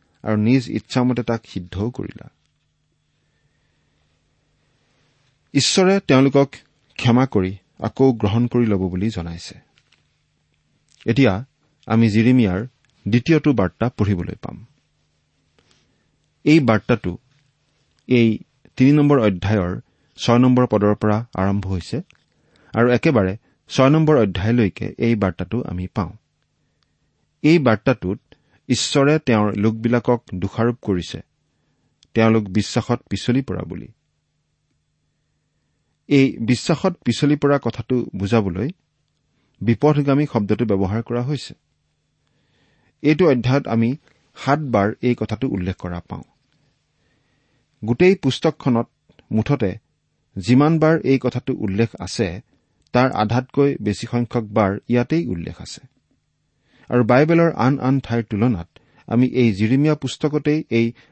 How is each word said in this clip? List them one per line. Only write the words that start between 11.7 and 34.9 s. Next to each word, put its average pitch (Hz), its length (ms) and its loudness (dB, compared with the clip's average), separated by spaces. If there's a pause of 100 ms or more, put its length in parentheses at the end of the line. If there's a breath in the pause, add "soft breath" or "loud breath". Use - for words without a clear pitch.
আমি 113 240 2
জিৰিমিয়াৰ 110 560 2 (420)
দ্বিতীয়টো 147 440 2
বাৰ্তা 104 360 0
পঢ়িবলৈ 98 540 -2
পাম। - 240 -14 (1800)
এই 156 160 6
বাৰ্তাটো 110 580 0 (920)
এই 117 300 2 (380)
তিনি 131 160 4
নম্বৰ 143 280 4
অধ্যায়ৰ 98 600 -2 (360)
ছয় 120 220 2
নম্বৰ 127 280 4
পদৰ 104 280 2
পৰা 107 400 -2
আৰম্ভ 98 320 -2
হৈছে 95 360 -8 (680 soft breath)
আৰু 117 180 2
একেবাৰে 117 460 2 (320)
ছয় 135 220 2
নম্বৰ 156 260 4
অধ্যায়লৈকে 104 800 0
এই 117 160 0
বাৰ্তাটো 101 480 -4
আমি 90 240 -8
পাওঁ। 90 260 -6 (1300)
এই 160 160 4
বাৰ্তাটোত 113 600 0 (500 soft breath)
ঈশ্বৰে 143 500 2
তেওঁৰ 107 380 0
লোকবিলাকক 113 640 0 (120)
দোষাৰোপ 113 480 -4
কৰিছে, 87 400 -6 (920)
তেওঁলোক 113 340 2
বিশ্বাসত 107 640 -4
পিছলি 123 320 -2
পৰা 95 200 -8
বুলি। - 260 -12 (2250)